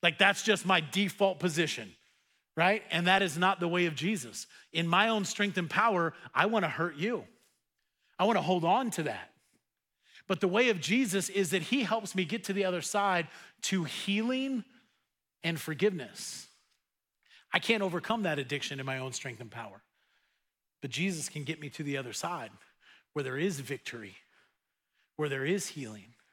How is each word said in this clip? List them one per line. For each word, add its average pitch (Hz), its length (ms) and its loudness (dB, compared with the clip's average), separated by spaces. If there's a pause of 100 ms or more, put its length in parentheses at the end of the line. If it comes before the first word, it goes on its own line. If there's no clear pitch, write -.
Like, 170 160 2
that's 196 240 4
just 214 220 2
my 180 160 4
default 185 580 0
position, 147 560 -2 (640)
right? 185 340 2
And 170 160 2
that 190 140 6
is 175 160 0
not 185 240 4
the 170 80 0
way 175 160 2
of 165 100 0
Jesus. 143 520 -4 (260)
In 165 160 0
my 196 220 6
own 214 160 0
strength 202 320 -2
and 170 100 -2
power, 185 460 2 (200)
I 156 120 4
wanna 208 240 2
hurt 160 260 -2
you. 202 300 -2 (920)
I 180 60 4
wanna 208 160 4
hold 170 240 2
on 220 280 4
to 165 100 -4
that. 110 320 -6 (920)
But 185 140 0
the 196 80 4
way 233 220 4
of 185 100 2
Jesus 190 480 2
is 190 220 0
that 170 140 0
he 262 180 0
helps 208 320 -2
me 185 100 0
get 185 200 -4
to 196 100 -2
the 196 100 0
other 180 160 -2
side 185 480 0 (340)
to 190 220 0
healing 240 800 -2 (800)
and 165 160 -2
forgiveness. 160 840 -4 (1040)
I - 60 2
can't 226 240 0
overcome 190 400 -2
that 160 160 0
addiction 139 400 -6
in 135 80 -8
my 135 120 -4
own 131 140 -6
strength 120 280 -10
and 117 100 -14
power. 101 320 -14 (1000)
But 139 100 -8
Jesus 160 380 -2
can 151 160 -8
get 151 160 -6
me 151 100 -10
to - 120 -10
the 143 140 -2
other 127 160 -6
side 131 380 -6 (640)
where 147 100 -4
there 131 140 -4
is 165 220 0
victory, 117 580 -10 (1000)
where 151 120 0
there 135 160 -2
is 180 240 0
healing. 107 460 -12 (180)